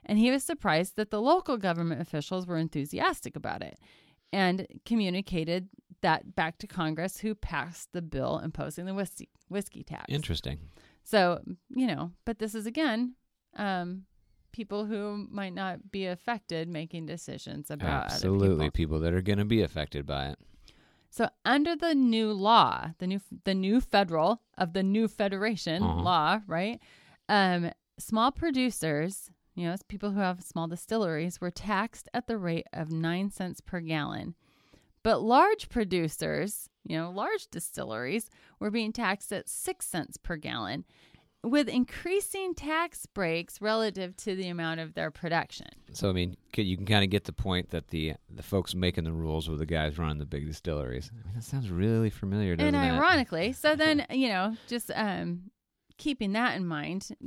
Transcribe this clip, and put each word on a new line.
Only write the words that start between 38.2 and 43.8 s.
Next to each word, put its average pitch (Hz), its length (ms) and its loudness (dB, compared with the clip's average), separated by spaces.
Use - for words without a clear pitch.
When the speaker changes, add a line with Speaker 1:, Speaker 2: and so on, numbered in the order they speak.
Speaker 1:
were 208 120 -2
being 220 220 0
taxed 202 400 -2
at - 160 -8
six - 380 -6
cents - 300 -6
per - 200 -6
gallon, 123 480 -6
with 254 280 4
increasing 370 840 -2
tax 320 520 -4
breaks 170 560 -4
relative 202 560 0